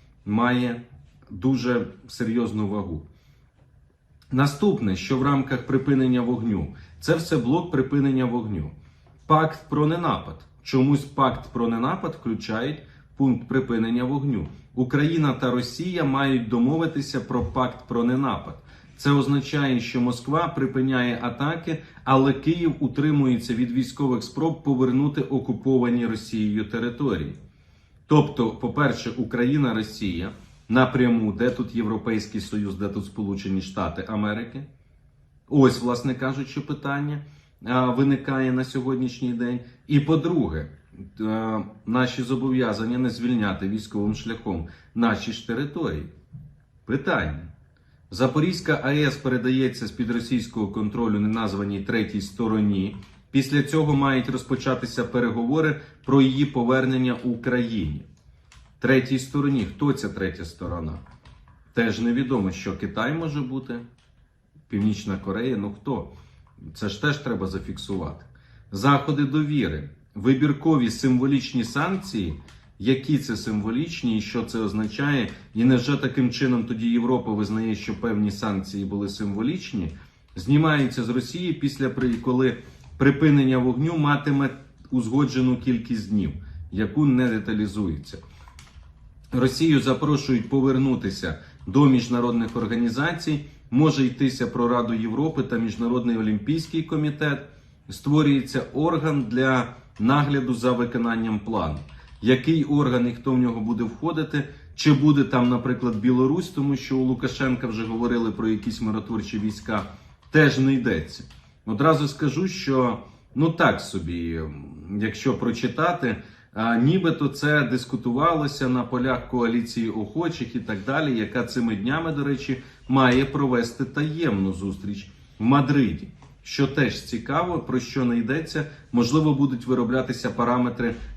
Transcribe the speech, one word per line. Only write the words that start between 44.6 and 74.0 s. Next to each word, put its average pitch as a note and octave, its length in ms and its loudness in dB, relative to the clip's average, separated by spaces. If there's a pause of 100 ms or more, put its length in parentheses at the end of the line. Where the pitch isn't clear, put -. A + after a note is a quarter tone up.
наші A2+ 380 0
ж - 140 -12
території. A#2+ 600 -6 (800)
Питання. G#2 640 -2 (640)
Запорізька D3+ 720 0
А C#3 100 0
Е D3 120 2
С C3 100 -2
передається B2+ 680 0
з-під A2+ 240 -4
російського A#2 580 -2
контролю G#2+ 520 0
неназваній G2+ 600 -2
третій G#2 400 -2
стороні. G#2 760 0 (340)
Після C#3 320 2
цього D3+ 340 2
мають C3+ 320 2
розпочатися B2 760 -2
переговори B2 760 0 (240)
про C#3 180 6
її C3 220 4
повернення B2+ 680 2 (100)
Україні. A2+ 800 -2 (800)
Третій C3 360 4
стороні. C#3 560 0
Хто C#3+ 180 2
ця A#2 160 -4
третя F2+ 360 -4
сторона? E2 540 -8 (760)
Теж A2+ 260 0
невідомо, A#2+ 500 0
що F2 260 -8
Китай A2 360 -4
може D#3 280 -4
бути, B2 380 -8 (920)
Північна G#2 480 -2
Корея, A2 400 -4
ну G2+ 240 -6
хто? A#2 320 -6 (640)
Це G#2+ 140 -6
ж - 140 -10
теж D3 160 0
треба F#2+ 280 -4
зафіксувати. F#2 800 -8 (480)
Заходи C#3 520 2
довіри. C3 640 -2 (240)
Вибіркові C3+ 760 2
символічні B2+ 760 0
санкції. C3+ 680 -4 (440)
Які C3 400 2
це A#2 180 -4
символічні A2+ 800 -2